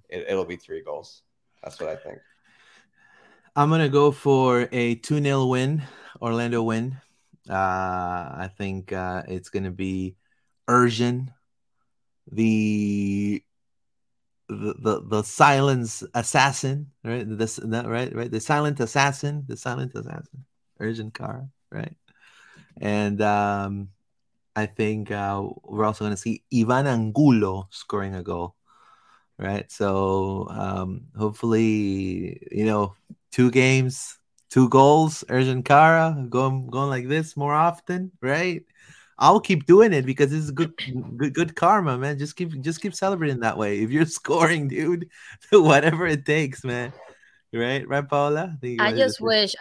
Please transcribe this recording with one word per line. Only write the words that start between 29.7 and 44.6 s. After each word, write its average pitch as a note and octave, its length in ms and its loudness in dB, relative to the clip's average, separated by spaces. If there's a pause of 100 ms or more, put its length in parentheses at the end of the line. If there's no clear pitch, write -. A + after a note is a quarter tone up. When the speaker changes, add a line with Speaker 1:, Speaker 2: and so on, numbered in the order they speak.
Speaker 2:
So, G2 800 -2
um, F#2+ 540 -8 (140)
hopefully, G#2 1300 -2
you G#2+ 140 -2
know, G#2 300 0 (360)
two B2 180 4
games, C3 680 2 (320)
two B2+ 180 6
goals, D3 600 6
Erjan B2+ 340 0
Kara D#3+ 640 4
going, C3 380 0
going C3 220 -4
like B2+ 180 -6
this D#3 300 -4
more C#3+ 160 -2
often, F3 580 -2 (100)
right? D#3+ 420 -2 (540)
I'll F#3 220 8
keep F3 280 2
doing G3+ 260 10
it C3+ 120 0
because C3+ 260 2
this D#3 120 -2
is D3 80 -6
good, D#3+ 220 -2 (420)
good, C3+ 180 -2
good E3 220 -2
karma, E3+ 420 2
man. C#3 200 -4
Just D3 180 -8
keep, D#3+ 260 -8
just D#3+ 200 -6
keep G3 120 -6
celebrating D#3+ 480 -2
that A2+ 160 0
way. G#2 220 -2
If A2 120 -2
you're D#3 140 2
<laughs> D#3+ 140 -8
scoring, D#3+ 480 2